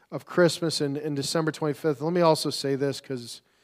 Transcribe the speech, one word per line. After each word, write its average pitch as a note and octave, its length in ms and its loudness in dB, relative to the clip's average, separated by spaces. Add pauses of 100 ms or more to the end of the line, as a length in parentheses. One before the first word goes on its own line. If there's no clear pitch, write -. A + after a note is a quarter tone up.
(100)
of - 160 -10
Christmas E3 540 2
and, C#3 160 -2
and D3 180 -4
December D3+ 380 -2
twenty-fifth, D3+ 480 -2
let D#3+ 120 -2
me F3+ 80 2
also D#3+ 300 4
say C#3 240 -2
this, C3+ 260 -2
'cause, A#2+ 400 -12 (240)